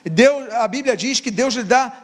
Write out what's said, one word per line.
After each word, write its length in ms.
Deus, 500
a 140
Bíblia 280
diz 240
que 100
Deus 260
lhe 80
dá 400